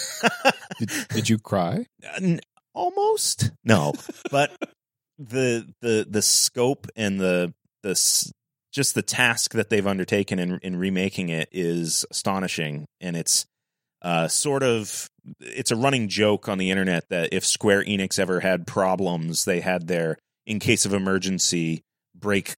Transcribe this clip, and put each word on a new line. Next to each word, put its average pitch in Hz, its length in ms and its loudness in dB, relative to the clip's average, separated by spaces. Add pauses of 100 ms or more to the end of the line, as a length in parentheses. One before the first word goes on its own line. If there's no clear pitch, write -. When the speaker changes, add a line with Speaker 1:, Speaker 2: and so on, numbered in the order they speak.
(220)
Speaker 1:
<laughs> - 560 -2
Speaker 2:
Did, 110 120 -4 (200)
did 110 180 -2
you 110 100 4
cry? 104 480 -2 (180)
Speaker 1:
Uh, - 120 -14
n-, 180 240 0 (340)
almost. 403 760 0 (140)
No. 78 280 4 (200)
Speaker 2:
<laughs> - 180 -12
Speaker 1:
But 139 200 2 (680)
the, 120 480 0 (160)
the, 110 260 2
the 101 140 0
scope - 640 2 (100)
and 98 240 0
the, 90 320 2 (300)
the 101 80 -4
s-, - 420 0 (400)
just - 220 0
the 104 80 0
task - 500 2
that 110 160 0
they've 101 180 2
undertaken 98 520 0
in, 90 240 -2
in 92 140 -6
remaking 92 520 -2
it 80 240 -4
is 85 580 -2
astonishing. 82 760 -2 (140)
And 87 160 -6
it's, - 280 0 (560)
uh, 82 280 0
sort 139 340 0
of, 113 440 0 (320)
it's 60 320 -6
a 117 60 2
running 123 320 2
joke 104 400 2
on 101 100 -2
the 92 120 2
internet 92 400 2
that 87 220 0
if 92 120 0
Square 101 400 4
Enix 98 340 -2
ever 90 220 2
had 92 260 0
problems, 92 800 0
they 90 160 0
had 90 260 -2
their, 85 300 0 (300)
in 107 120 -4
case 110 280 2
of 98 80 0
emergency, 90 880 0 (340)
break 101 420 -2